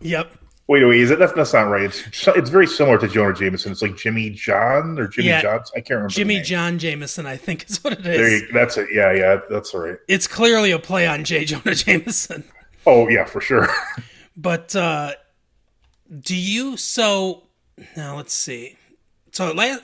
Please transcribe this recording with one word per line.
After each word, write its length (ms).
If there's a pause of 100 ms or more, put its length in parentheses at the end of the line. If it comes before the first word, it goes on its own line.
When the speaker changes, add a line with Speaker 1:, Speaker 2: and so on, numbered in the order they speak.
Speaker 1:
Yep. 300 (340)
Speaker 2:
Wait, 180
wait, 160
is 120
it? 80
That's, 140
that's 180
not 180
right. 140
It's, 420
it's 240
very 160
similar 320
to 80
Jonah 280
Jameson. 360
It's 120
like 140
Jimmy 340
John 680
or 80
Jimmy 220
Speaker 1:
Yeah. 140
Speaker 2:
Johns? 300
I 60
can't 120
remember 180
the 60
Speaker 1:
Jimmy 220
Speaker 2:
name. 80
Speaker 1:
John 360
Jameson, 460
I 100
think 340
is 140
what 80
it 80
is. 40
Speaker 2:
There 240
you, 240
that's 240
it. 160
Yeah, 200
yeah, 360
that's 240
right. 260 (100)
Speaker 1:
It's 180
clearly 460
a 80
play 260
on 160
J. 220
Jonah 320
Jameson. 640 (440)
Speaker 2:
Oh, 220
yeah, 160
for 160
sure. 320
<laughs> 40 (600)
Speaker 1:
But, 380
uh, 380 (1080)
do 160
you, 400
so, 680 (520)
now 200
let's 180
see. 420 (540)
So 180
it 80
la-, 260